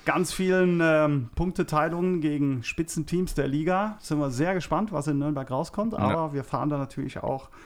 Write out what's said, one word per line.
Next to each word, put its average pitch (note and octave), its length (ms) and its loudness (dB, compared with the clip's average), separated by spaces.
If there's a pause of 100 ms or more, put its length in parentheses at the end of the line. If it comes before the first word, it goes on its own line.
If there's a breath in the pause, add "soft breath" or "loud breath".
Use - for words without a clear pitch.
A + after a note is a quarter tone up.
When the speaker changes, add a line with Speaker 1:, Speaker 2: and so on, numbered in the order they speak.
Speaker 1:
ganz D#3+ 300 0
vielen, F#3 480 4
ähm, D3+ 540 4
Punkteteilungen F3 840 0
gegen C#3+ 440 0
Spitzenteams E3+ 720 -2
der C#3 140 0
Liga F#3 520 0
sind D3+ 200 -2
wir C#3+ 100 0
sehr D3 240 0
gespannt, F#3 380 -2
was D3 160 -4
in C#3+ 120 2
Nürnberg C#3 300 -2
rauskommt. E3 440 -2
Speaker 2:
Ja. - 60 -4
Speaker 1:
Aber D#3 340 0
wir C3+ 100 -4
fahren C3+ 260 -2
da D3 80 0
natürlich C3+ 420 -6
auch - 300 -4 (160 loud breath)